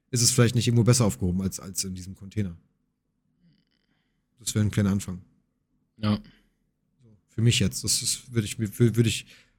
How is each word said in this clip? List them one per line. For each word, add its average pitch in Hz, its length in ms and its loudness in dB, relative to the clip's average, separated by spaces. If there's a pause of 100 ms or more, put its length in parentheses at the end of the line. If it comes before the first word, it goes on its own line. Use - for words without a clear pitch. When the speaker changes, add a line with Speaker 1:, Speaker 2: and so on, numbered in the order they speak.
(120)
Speaker 1:
Ist 113 100 0
es 117 100 4
vielleicht 120 240 4
nicht 117 120 2
irgendwo 117 160 4
besser 120 220 4
aufgehoben 92 360 0
als, 95 180 -4
als - 240 -8
in 95 120 -8
diesem 92 200 -14
Container? 98 400 -8 (1800)
Das - 140 -10
wär 107 80 0
ein 104 100 2
kleiner 101 200 2
Anfang. 92 300 -4 (760)
Speaker 2:
Ja. 107 220 0 (1120)
Speaker 1:
Für - 120 -6
mich 117 180 4
jetzt, - 240 0
das - 180 -2
ist, - 320 -8
würd 110 120 -2
ich - 140 -10
mir, 110 80 -4
wür-, 113 280 2
würd 113 120 4
ich, - 180 -4 (340)